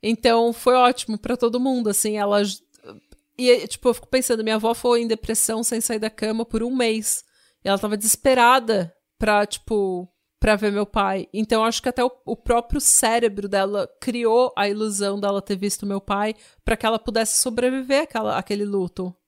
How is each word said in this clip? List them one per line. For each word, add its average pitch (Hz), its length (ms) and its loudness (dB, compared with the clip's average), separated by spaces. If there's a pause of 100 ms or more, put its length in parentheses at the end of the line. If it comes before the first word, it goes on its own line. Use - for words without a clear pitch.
Então, 233 500 2
foi 247 220 2
ótimo 247 420 2
pra 247 220 -4
todo 233 220 0
mundo, 254 320 -2
assim, 214 260 -2
ela 202 260 2
j-, 196 160 -6 (760)
e, 247 300 4
tipo, - 220 -2
eu 233 40 2
fico - 140 -8
pensando, 247 360 0
minha 220 120 0
avó 220 180 0
foi 240 280 2
em 233 60 -2
depressão 226 560 -2
sem 226 160 -2
sair 220 200 -4
da 214 100 -4
cama 220 340 -4
por 226 200 -4
um 247 120 -2
mês. 220 480 0 (400)
E 190 60 -2
ela 196 80 2
tava 208 180 -2
desesperada 226 960 2 (280)
pra, 208 260 2
tipo, 190 680 -4 (280)
pra 214 160 4
ver 208 160 0
meu 202 160 -2
pai. 196 440 -2
Então, 220 320 0
acho 226 200 -2
que 247 60 0
até 254 140 -2
o, 254 80 0 (140)
o 226 100 -4
próprio 233 460 -2
cérebro 220 680 0
dela 196 400 -2 (140)
criou 240 560 2
a 202 100 0
ilusão 202 520 -4
dela 202 200 0
ter 196 160 -6
visto 196 300 -4
meu 196 160 -4
pai 208 320 -2 (320)
pra 214 100 2
que 220 100 -6
ela 220 120 0
pudesse 220 420 -2
sobreviver 254 680 0
àquela, 220 340 -4
àquele 202 260 -4
luto. 185 500 -4 (120)